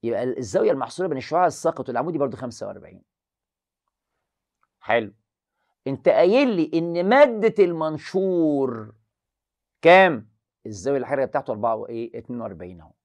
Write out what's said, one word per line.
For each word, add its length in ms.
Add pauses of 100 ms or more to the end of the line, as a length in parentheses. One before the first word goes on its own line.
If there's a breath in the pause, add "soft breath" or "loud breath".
يبقى 200
ال-، 160
الزاوية 320
المحصورة 360
بين 120
الشعاع 280
الساقط 420
والعمودي 300
برضو 180
خمسة 300
وأربعين. 360 (1800)
حلو. 320 (720)
أنت 220
قايل 400
لي 260
إن 340
مادة 560
المنشور 1300 (880)
كام؟ 480 (360)
الزاوية 320
الحرجة 260
بتاعته 260
أربعة 240
وإيه؟ 440
اتنين 220
وأربعين 400
أهو. 120 (120)